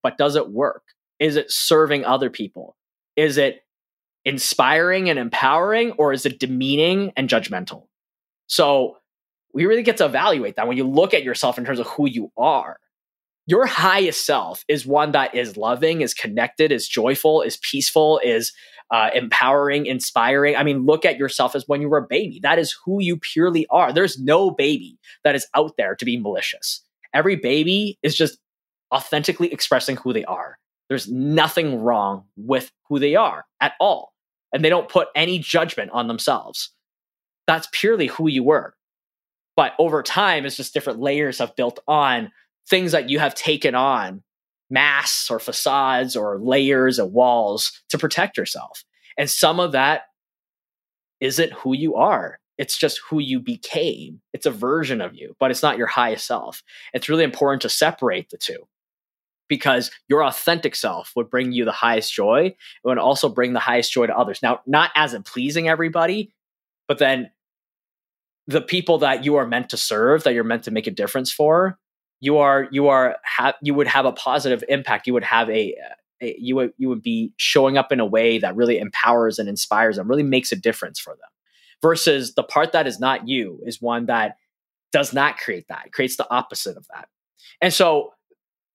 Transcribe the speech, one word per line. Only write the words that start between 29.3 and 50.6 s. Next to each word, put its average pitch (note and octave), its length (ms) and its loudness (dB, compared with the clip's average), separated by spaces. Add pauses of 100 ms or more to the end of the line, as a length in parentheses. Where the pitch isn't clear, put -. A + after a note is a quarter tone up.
expressing - 460 -2
who B2+ 160 -4
they A2 120 -2
are. - 340 -10 (280)
There's B2 220 -4
nothing D3 720 0
wrong G2+ 440 0 (120)
with B2+ 340 -2 (160)
who C#3+ 120 -2
they C#3+ 160 2
are D#3 300 0 (140)
at - 200 0
all. - 340 0 (400)
And D#3+ 100 -2
they D#3 60 6
don't F3 200 2
put - 260 2
any F3 240 0
judgment D#3 520 -2
on A#2+ 160 -2
themselves. - 640 -4 (760)
That's D#3+ 240 2
purely G3+ 360 0
who D#3+ 220 -2
you C3 140 0
were. C#3+ 320 2 (800)
But C#3 240 2
over D#3 240 2
time, F3 420 0
it's C#3 120 -8
just - 160 -10
different B2+ 260 -4
layers C#3 400 -2
have A#2+ 160 -6
built A#2+ 320 -4
on C3+ 440 2 (380)
things F#3 220 0
that C#3+ 180 0
you D3 100 0
have D3 160 0
taken D3 400 0
on, A2+ 480 0 (460)
masks C#3 600 0
or A2+ 100 -4
facades C3 760 0
or G#2 240 -4
layers C3 600 2
and F#2 120 -2
walls A#2 800 2
to - 80 -2
protect E3+ 400 -2
yourself. - 480 -8 (320)
And C#3+ 120 -2
some E3+ 300 2
of F3 140 0
that C#3 300 2 (1160)